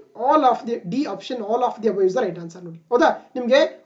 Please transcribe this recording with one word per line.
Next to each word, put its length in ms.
all 120
of 280
the 260
D 40
option, 220
all 240
of 200
the 60
above 180
is 120
the 100
right 180
answer 200
ನೋಡಿ, 120
ಹೌದಾ? 580
ನಿಮ್ಗೆ 500